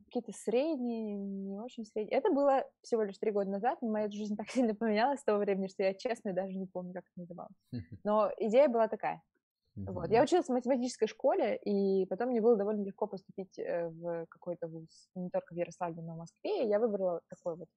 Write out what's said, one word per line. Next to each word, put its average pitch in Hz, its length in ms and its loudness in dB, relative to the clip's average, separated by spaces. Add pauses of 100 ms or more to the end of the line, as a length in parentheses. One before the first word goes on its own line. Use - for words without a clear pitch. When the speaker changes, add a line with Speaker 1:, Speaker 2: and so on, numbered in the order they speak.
Speaker 1:
Какие-то 233 260 -6
средние, 240 840 -2
не 196 440 -6
очень 233 240 -12
средние. 214 340 -2
Это 381 140 2
было 269 320 4 (180)
всего 220 200 0
лишь 196 160 -4
три 214 120 0
года 202 200 0
назад, 202 320 -2
но 233 80 -2
моя 214 200 -2
жизнь 208 260 -6
так 214 120 -8
<laughs> - 20 -12
сильно 226 240 2
поменялась 226 460 2
с - 40 -6
того 208 140 4
времени, 196 300 0
что - 140 -4
я, 190 120 2
честно, 240 380 -4
даже 190 260 -2
не 190 80 -6
помню, 180 260 -10
как 180 120 -10
это - 160 -16
называлось. 175 340 -14 (160)
Speaker 2:
<laughs> 113 320 -10
Speaker 1:
Но 208 360 4
идея 240 300 6
была 226 200 2
такая. 165 340 -4 (640)
Вот. 180 220 -6
Speaker 2:
Мгм. - 20 2
Speaker 1:
Я 226 120 8
училась 349 240 4
в - 60 -12
математической 240 540 0
школе, 277 580 2
и 196 420 2
потом 208 220 -2
мне 233 120 2
было 233 160 8
довольно 202 280 0
легко 196 220 -4
поступить, - 520 -12
э, 170 300 -2
в 165 400 -8
какой-то 170 380 -10
вуз, 160 480 -16
не 180 160 -6
только 180 240 -4
в - 20 -6
Ярославле, 170 460 -6
но 165 100 -10
и - 20 -10
в 165 40 -10
Москве. 302 460 -4
И 208 40 0
я 208 100 2
выбрала 190 500 0
такой 175 280 -6
вот 180 200 -16